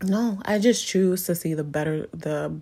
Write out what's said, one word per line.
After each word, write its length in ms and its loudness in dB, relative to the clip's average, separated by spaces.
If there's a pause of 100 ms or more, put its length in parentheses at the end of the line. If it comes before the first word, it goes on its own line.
no, 420 0
I 140 2
just 260 4
choose 400 2
to 100 0
see 180 -2
the 100 -2
better, 500 -2
the 360 -4 (120)